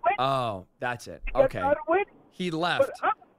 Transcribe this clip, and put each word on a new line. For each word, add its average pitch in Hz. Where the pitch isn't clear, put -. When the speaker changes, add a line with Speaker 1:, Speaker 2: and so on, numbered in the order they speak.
Speaker 1:
winning. 698
Speaker 2:
oh, 123
that's 123
it. 85
Speaker 1:
He -
got 135
Speaker 2:
Okay. -
Speaker 1:
tired 277
of 302
winning. 381
Speaker 2:
He 180
left. 156
Speaker 1:
But, 330
uh, 427